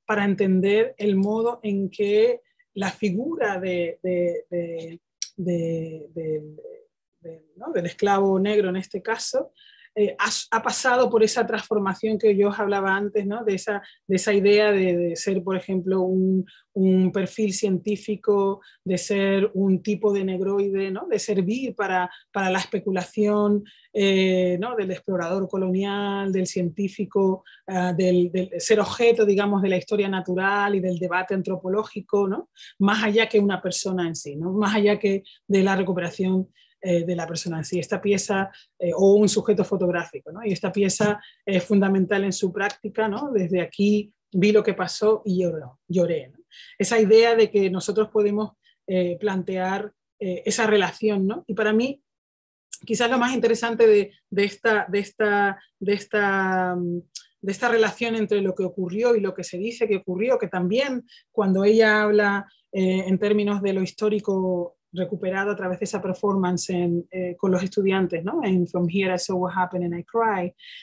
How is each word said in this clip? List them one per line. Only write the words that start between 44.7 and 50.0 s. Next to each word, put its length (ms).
pasó 500
y 180
lloró, 460
lloré, 400
¿no? 120
Esa 220
idea 360
de 140
que 200
nosotros 400
podemos, 480
eh, 320
plantear, 760